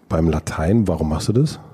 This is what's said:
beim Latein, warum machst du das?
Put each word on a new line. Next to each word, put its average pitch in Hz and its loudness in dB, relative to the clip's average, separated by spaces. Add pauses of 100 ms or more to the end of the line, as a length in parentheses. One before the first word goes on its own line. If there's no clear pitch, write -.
beim 82 2
Latein, 92 0
warum 80 -2
machst 78 -2
du 107 0
das? 143 0 (160)